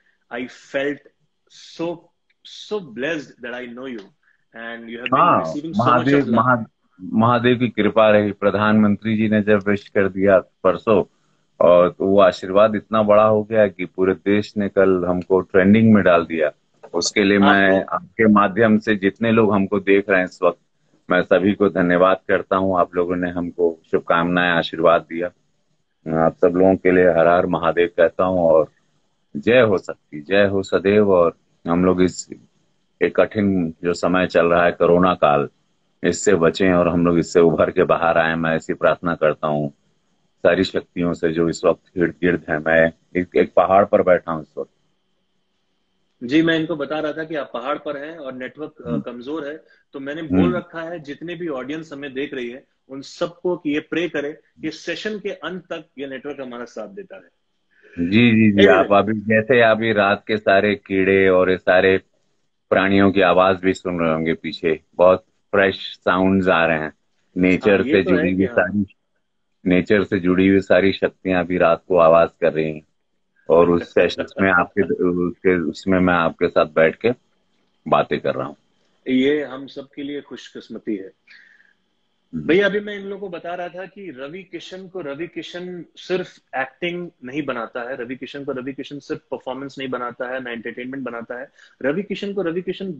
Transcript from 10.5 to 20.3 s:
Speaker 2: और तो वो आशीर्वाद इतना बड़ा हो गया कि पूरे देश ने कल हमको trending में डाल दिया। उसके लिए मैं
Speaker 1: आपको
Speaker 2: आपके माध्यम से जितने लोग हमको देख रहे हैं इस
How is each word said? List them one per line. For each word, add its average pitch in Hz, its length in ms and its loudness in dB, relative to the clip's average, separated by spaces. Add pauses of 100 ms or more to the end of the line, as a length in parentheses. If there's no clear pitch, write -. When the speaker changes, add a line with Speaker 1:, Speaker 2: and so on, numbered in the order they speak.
Speaker 2:
और 87 300 6
तो 85 160 -4
वो 98 140 4
आशीर्वाद 98 560 2
इतना 110 260 -2
बड़ा 104 220 4
हो 107 200 2
गया 107 240 2
कि 90 160 -10
पूरे 92 300 0
देश 101 420 -2
ने 101 120 -2
कल 95 360 2
हमको 90 360 0
trending 104 540 4
में 98 100 4
डाल 85 200 4
दिया। 78 280 -2 (420)
उसके 98 300 -2
लिए 101 140 4
मैं 98 420 4
Speaker 1:
आपको - 140 -6
Speaker 2:
आपके - 320 -2
माध्यम 104 520 2
से 107 180 -2
जितने 101 360 -2
लोग 110 220 2
हमको 98 260 -2
देख 98 280 2
रहे 95 100 2
हैं 90 60 0
इस - 180 -10